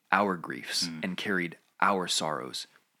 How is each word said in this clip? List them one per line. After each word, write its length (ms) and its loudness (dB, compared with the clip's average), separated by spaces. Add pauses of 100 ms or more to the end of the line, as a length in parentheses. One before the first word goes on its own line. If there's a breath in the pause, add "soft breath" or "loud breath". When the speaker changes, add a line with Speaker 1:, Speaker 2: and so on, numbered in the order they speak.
(120)
Speaker 1:
our 240 4
griefs 520 -4
Speaker 2:
Hmm. 140 -8
Speaker 1:
and 160 -4
carried 400 0 (240)
our 280 4
sorrows. 580 -2 (320)